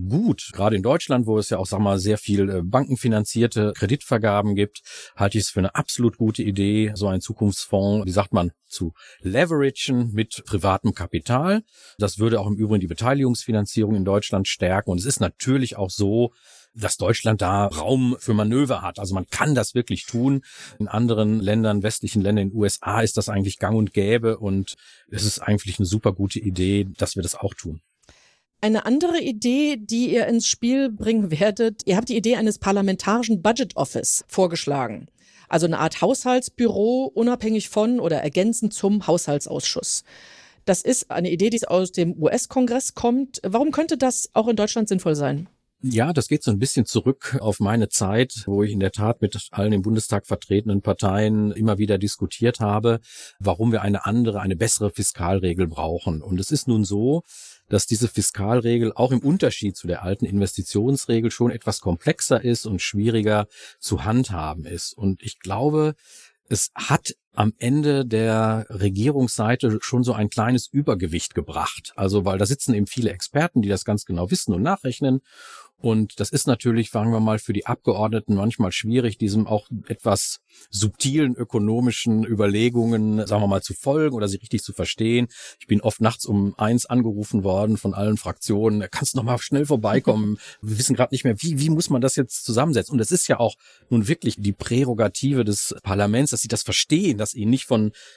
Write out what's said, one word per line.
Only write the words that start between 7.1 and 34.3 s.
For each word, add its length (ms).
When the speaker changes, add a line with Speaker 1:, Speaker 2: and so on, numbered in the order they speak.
Speaker 1:
Zukunftsfonds, 840
wie 60
sagt 220
man, 180
zu 260
leveragen 920
mit 340
privatem 480
Kapital. 720
Das 220
würde 200
auch 80
im 80
Übrigen 260
die 60
Beteiligungsfinanzierung 1080
in 100
Deutschland 420
stärken. 440
Und 80
es 60
ist 140
natürlich 580
auch 120
so, 420
dass 220
Deutschland 460
da 240
Raum 520
für 160
Manöver 480
hat. 160
Also 160
man 140
kann 280
das 200
wirklich 300
tun. 360
In 80
anderen 540
Ländern, 420
westlichen 380
Ländern, 220
in 80
den 60
U 60
S 180
A 200
ist 160
das 100
eigentlich 320
gang 180
und 140
gäbe 460
und 380
es 160
ist 140
eigentlich 400
eine 60
super 280
gute 260
Idee, 560
dass 220
wir 60
das 120
auch 200
tun. 260
Speaker 2:
Eine 240
andere 340
Idee, 640
die 320
ihr 140
ins 200
Spiel 420
bringen 400
werdet, 580
ihr 100
habt 100
die 80
Idee 220
eines 200
parlamentarischen 840
Budget 340
Office 540
vorgeschlagen. 800